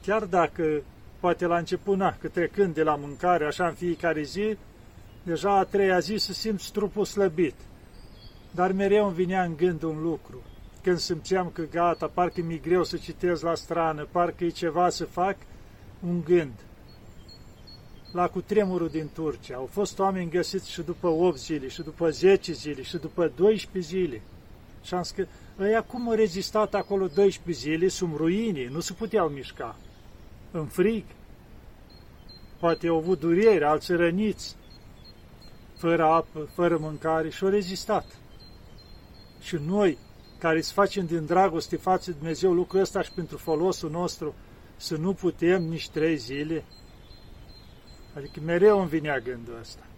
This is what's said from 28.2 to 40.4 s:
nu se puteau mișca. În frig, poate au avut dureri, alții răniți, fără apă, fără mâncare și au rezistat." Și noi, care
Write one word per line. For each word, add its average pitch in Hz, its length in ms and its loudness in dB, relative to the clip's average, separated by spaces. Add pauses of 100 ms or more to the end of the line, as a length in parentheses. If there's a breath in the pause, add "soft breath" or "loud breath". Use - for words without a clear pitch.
nu 143 120 -6
se 170 120 -6
puteau 202 360 0
mișca. 131 480 -10 (720)
În 156 160 -4
frig, 208 380 0 (1500)
poate 170 280 2
au 165 100 2
avut 165 240 0
dureri, 175 440 6
alții 151 300 2
răniți, 175 640 0 (1200)
fără 165 280 2
apă, 156 500 2
fără 175 220 4
mâncare 156 540 -2
și - 140 -6
au 190 60 4
rezistat." 196 540 0 (1400)
Și - 160 -6 (100)
noi, 190 320 2 (400)
care 160 220 2